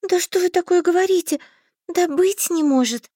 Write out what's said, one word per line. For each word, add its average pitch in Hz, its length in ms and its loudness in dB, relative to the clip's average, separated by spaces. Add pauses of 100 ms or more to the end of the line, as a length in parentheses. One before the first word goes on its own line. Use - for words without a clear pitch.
Да 370 160 0
что - 200 -2
вы 359 100 0
такое 359 320 0
говорите? 349 580 0 (480)
Да 349 200 0
быть 349 420 0
не 330 140 -2
может. 254 520 0